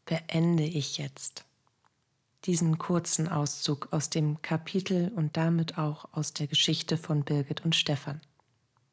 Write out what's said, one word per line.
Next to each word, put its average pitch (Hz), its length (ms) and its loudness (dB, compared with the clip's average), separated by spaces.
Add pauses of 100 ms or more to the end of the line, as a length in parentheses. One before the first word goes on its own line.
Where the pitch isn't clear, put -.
beende 165 580 2
ich 156 340 -4
jetzt - 460 -6 (1000)
diesen 165 320 4
kurzen 165 500 0
Auszug 147 640 -2
aus 156 180 0
dem 151 320 0
Kapitel 175 720 0
und 156 220 0
damit 165 420 2
auch 151 340 -4
aus - 220 -2
der 147 140 -4
Geschichte 156 480 2
von 151 260 0
Birgit 147 420 -2
und 160 120 2
Stefan. 147 440 -2 (720)